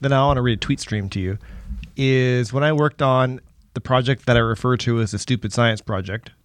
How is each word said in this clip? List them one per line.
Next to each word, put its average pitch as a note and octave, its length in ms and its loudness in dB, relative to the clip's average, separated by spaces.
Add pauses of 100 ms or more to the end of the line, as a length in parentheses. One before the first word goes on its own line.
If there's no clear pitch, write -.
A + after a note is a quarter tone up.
then C3+ 100 0
I C3+ 140 4
wanna C#3 160 2
read A#2+ 160 0
a - 40 -6
tweet C#3 200 -2
stream G#2 280 -4
to G2 100 -6
you, F#2+ 180 -4 (580)
is B2+ 560 2
when C3+ 120 -2
I D3+ 100 2
worked D3+ 280 0
on C3 380 2 (340)
the A2+ 80 -6
project B2+ 440 0
that B2 100 4
I A#2 40 6
refer A#2 380 2
to A#2 240 0
as A2 100 -2
the G#2 80 -4
stupid A2+ 340 -4
science A#2 280 2
project G2 500 -8 (120)